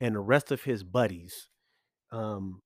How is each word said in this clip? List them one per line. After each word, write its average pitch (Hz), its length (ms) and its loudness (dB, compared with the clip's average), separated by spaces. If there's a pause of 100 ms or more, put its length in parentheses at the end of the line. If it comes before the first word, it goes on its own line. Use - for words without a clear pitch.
and 113 140 2
the 104 60 0
rest 135 320 4
of 127 100 -2
his 117 180 0
buddies, 92 680 -2 (640)
um, 101 520 -6